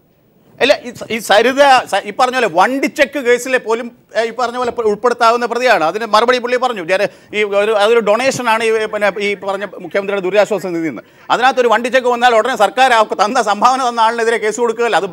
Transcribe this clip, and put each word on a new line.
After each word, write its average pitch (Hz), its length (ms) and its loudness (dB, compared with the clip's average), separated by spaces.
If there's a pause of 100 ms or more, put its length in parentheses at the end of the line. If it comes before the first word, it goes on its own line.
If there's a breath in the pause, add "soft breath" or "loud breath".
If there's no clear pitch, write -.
(640)
അല്ല, - 120 2 (120)
ഈ 247 120 -12
സ-, - 160 -14
ഈ - 20 -2 (100)
സരിത 233 340 4 (300)
സ-, 196 180 0
ഈ - 100 -8
പറഞ്ഞ 254 200 0
പോലെ 226 180 2
വണ്ടിച്ചെക്ക് 277 720 0
കേസിലെ 247 400 0
പോലും, 226 200 -4 (300)
ഏ, 220 140 2
ഈ - 100 -10
പറഞ്ഞ 240 200 -4
പോലെ 240 120 -4 (180)
ഉൾപ്പെടുത്താവുന്ന 240 640 0
പ്രതിയാണ്. 226 380 2
അതിന് 214 240 -6
മറുപടി 233 300 4
പുള്ളി 247 200 -2
പറഞ്ഞു, 226 260 -4
ഞാൻ 190 120 0 (340 soft breath)
ഈ 214 80 0 (160)
ഒരു, 214 120 0 (100)
അതൊരു 233 260 4
ഡൊണേഷനാണ് 240 600 0
ഈ, - 20 0 (220)
പിന്നെ 208 160 0 (180)
ഈ - 20 0 (160)
പറഞ്ഞ 196 200 -4 (200)
മുഖ്യമന്ത്രിയുടെ 196 420 -4
ദുരിതാശ്വാസ 196 480 0
നിധിയിൽ 160 180 -4
നിന്ന്. 95 100 -12 (300 soft breath)
അതിനകത്തൊരു 240 420 2
വണ്ടിച്ചെക്ക് 240 400 0
വന്നാൽ 240 240 2
ഉടനെ 240 240 0
സർക്കാർ 254 340 2
ആ - 20 6 (240)
തന്ന 233 280 0
സംഭാവന 247 380 2
തന്ന 233 180 -2
ആളിനെതിരെ 226 360 0
കേസ് 214 200 -2
കൊടുക്കുകയല്ല, 226 400 0
അത് 196 100 -4